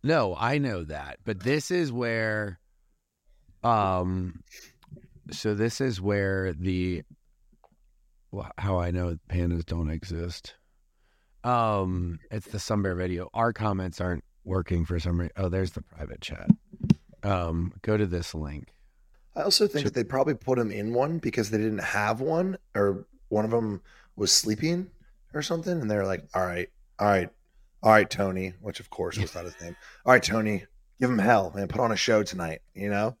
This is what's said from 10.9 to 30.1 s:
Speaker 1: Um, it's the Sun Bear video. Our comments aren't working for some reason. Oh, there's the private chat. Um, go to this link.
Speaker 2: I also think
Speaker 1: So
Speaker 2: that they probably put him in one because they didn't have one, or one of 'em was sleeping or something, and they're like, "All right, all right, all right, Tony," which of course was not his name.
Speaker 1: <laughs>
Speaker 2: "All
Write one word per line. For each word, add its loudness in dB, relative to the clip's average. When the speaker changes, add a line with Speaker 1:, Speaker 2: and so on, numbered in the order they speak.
Speaker 1:
Um, 0
it's -8
the -8
Sun 0
Bear 0
video. -4
Our 2
comments -2
aren't -2
working 0
for -2
some 0
reason. -4
Oh, -2
there's -2
the -10
private -14
chat. -8
Um, 0
go 2
to 2
this -4
link. -8
Speaker 2:
I -4
also 4
think 0
Speaker 1:
So 0
Speaker 2:
that -6
they 0
probably 2
put 0
him 0
in -4
one 0
because -2
they 0
didn't 0
have 0
one, 0
or 2
one 2
of 0
'em 0
was 0
sleeping 0
or -4
something, -2
and -2
they're 2
like, -4
"All 0
right, -4
all 4
right, 4
all 8
right, 8
Tony," -2
which -10
of -16
course -4
was -4
not -10
his -14
name. -12
Speaker 1:
<laughs> -18
Speaker 2:
"All 6